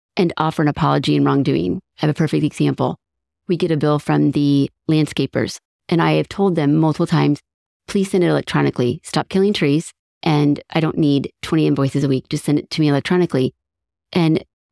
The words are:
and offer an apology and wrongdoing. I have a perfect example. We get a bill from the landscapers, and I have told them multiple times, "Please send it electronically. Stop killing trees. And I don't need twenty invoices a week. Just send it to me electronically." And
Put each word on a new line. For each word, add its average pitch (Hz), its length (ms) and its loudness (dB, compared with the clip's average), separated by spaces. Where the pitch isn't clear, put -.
and 175 200 2
offer 156 260 -2
an 147 40 4
apology 147 480 0
and 143 100 2
wrongdoing. 139 540 0
I - 40 -6
have 151 80 0
a 147 40 0
perfect 151 300 -2
example. 139 540 -2
We 185 80 0
get 165 160 0
a 156 60 0
bill 147 220 2
from 147 320 2
the 143 380 2
landscapers, 135 680 -2
and 165 140 0
I 160 120 2
have 156 140 0
told 196 280 0
them 147 200 2
multiple 160 320 0
times, 147 320 0
"Please 196 240 -2
send 185 120 2
it 165 40 2
electronically. 143 760 0
Stop - 260 -4
killing 196 240 2
trees. 151 400 -2
And 147 360 2
I 165 100 -2
don't 160 160 -2
need 143 340 0
twenty 156 240 0
invoices 139 380 0
a 139 60 0
week. 131 200 -2
Just 151 160 -6
send 147 140 0
it - 120 -12
to - 100 -2
me 151 80 2
electronically." 143 640 0
And 165 320 2